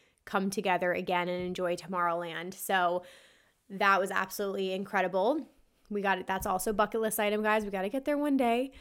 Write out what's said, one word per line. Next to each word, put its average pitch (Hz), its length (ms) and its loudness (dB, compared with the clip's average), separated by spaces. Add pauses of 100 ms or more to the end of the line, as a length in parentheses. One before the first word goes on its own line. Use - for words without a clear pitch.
(260)
come 196 240 0
together 180 420 2
again 180 380 0
and 180 160 -4
enjoy 180 300 -2
Tomorrowland. 175 800 -4
So 180 480 2 (680)
that 196 320 4
was 190 80 -2
absolutely 190 640 -2
incredible. 196 760 0 (440)
We 208 100 -4
got 190 160 2
it. 185 80 -8
That's 190 220 -2
also 196 260 -2
bucket 208 260 0
list 220 200 -2
item, 208 240 0
guys. 214 200 2
We 202 60 -6
gotta 190 200 -2
get 269 160 -4
there 294 120 0
one 294 180 2
day. 254 460 2